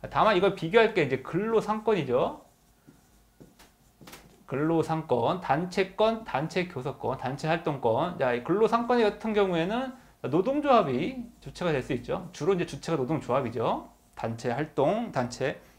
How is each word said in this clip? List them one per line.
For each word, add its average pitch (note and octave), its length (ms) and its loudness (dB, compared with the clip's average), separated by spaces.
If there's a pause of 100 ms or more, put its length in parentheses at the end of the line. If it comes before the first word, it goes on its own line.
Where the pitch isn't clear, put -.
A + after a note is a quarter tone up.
(120)
다만 F#3 260 4
이걸 F#3+ 160 4
비교할 G#3+ 400 4
게 F3+ 80 2
이제 C3 220 0
근로상권이죠. G#3 1200 0 (2000)
근로상권, D#3 960 0
단체권, F#3+ 840 0
단체 D#3+ 440 -2
교섭권, C3 500 -6
단체 C3+ 300 -6
활동권. D#3 720 0
자, B2+ 140 2
이 A#2+ 100 -2
근로상권 A#3 580 2
같은 G#3+ 320 0
경우에는 G3+ 580 0 (380)
노동조합이 A#3 960 2 (140)
주체가 E3+ 320 -4
될 C3+ 100 2
수 - 120 -4
있죠. D3 380 -4
주로 E3+ 220 0
이제 F3 140 0
주체가 D#3+ 280 -4
노동조합이죠. B2 920 -2 (240)
단체 A#2 380 -6
활동, D#3 600 0
단체 C3 480 -4 (200)